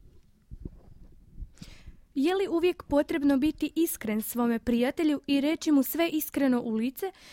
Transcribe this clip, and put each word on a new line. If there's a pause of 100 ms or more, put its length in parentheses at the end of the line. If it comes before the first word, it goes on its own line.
(2250)
Je
li
uvijek
potrebno
biti
iskren
svome
prijatelju
i
reći
mu
sve
iskreno
u
lice (220)